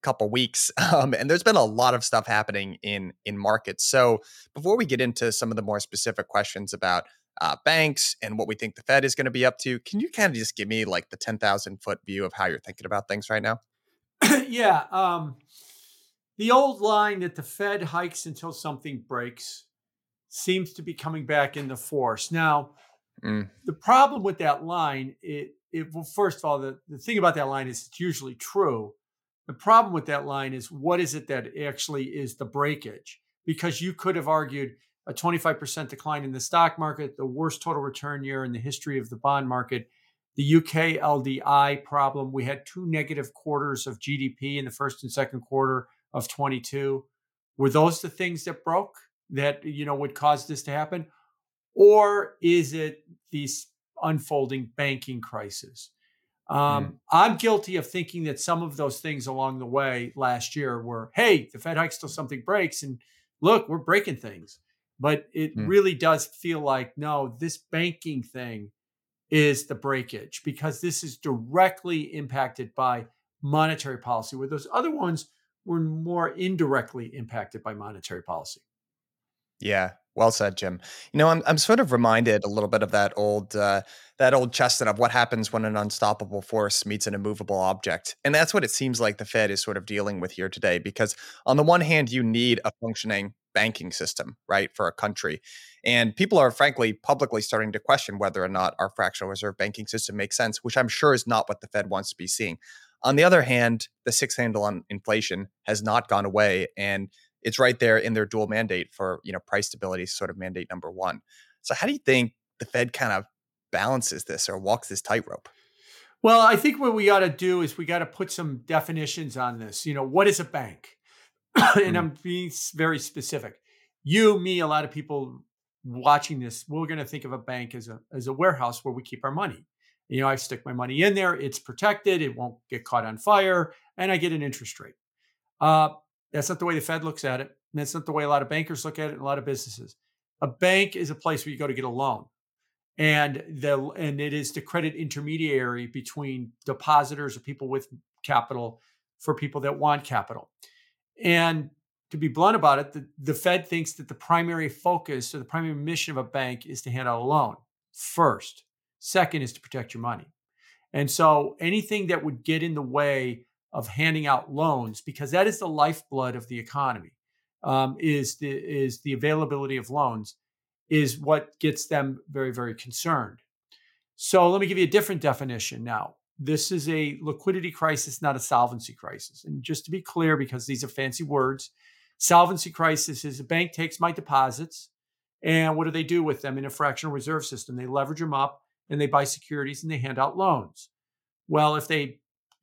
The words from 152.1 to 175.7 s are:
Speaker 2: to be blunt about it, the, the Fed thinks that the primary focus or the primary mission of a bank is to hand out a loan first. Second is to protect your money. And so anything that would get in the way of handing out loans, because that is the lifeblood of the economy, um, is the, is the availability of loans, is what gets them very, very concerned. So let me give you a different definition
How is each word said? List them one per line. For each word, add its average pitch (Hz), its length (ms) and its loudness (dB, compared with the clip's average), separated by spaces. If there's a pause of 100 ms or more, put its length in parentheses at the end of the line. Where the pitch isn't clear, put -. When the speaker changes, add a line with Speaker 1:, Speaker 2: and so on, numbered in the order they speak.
Speaker 2:
to 160 60 -8
be 156 100 0
blunt 170 280 6
about 147 220 8
it, 143 160 -4
the, 143 140 -12 (100)
the 147 160 -2
Fed 180 340 2
thinks 165 260 -2
that 143 140 -16
the 151 60 -14
primary 170 560 0
focus 156 640 -2
or 147 60 -8
the 123 60 -12
primary 160 280 -4
mission 156 380 -4
of 135 60 -4
a 131 120 -6
bank 127 380 -4
is 135 160 -12
to 127 80 -8
hand 127 160 -4
out 117 140 0
a 123 40 -4
loan 139 300 2 (360)
first. - 720 2 (340)
Second 170 420 0
is 123 120 -6
to - 80 -20
protect 123 340 -12
your 120 60 -12
money. 117 260 -8 (640)
And 143 160 -2
so 151 500 6
anything 202 480 -2
that 165 160 0
would 135 200 -6
get 156 180 0
in 165 140 -4
the 143 80 -4
way 131 640 -2 (260)
of 117 160 -8
handing 156 380 0
out 139 260 2
loans, 135 480 0
because - 300 -10
that 185 160 4
is 214 140 0
the 190 80 -6
lifeblood 147 680 0
of 117 120 -12
the 120 100 -10
economy, 117 540 -4 (500)
um, 135 380 0
is 147 380 0
the, 143 120 -6
is 135 520 -4
the 139 120 -4
availability 143 640 -2
of 117 140 -10
loans, 120 460 -2 (520)
is 147 300 2
what 151 400 0
gets 151 260 0
them 135 340 -2 (120)
very, 135 200 -4
very 120 220 -6
concerned. 123 680 -4 (720)
So 175 340 6
let 190 100 2
me 202 60 2
give 185 140 0
you 180 60 6
a - 20 -2
different 196 340 2
definition 123 640 -2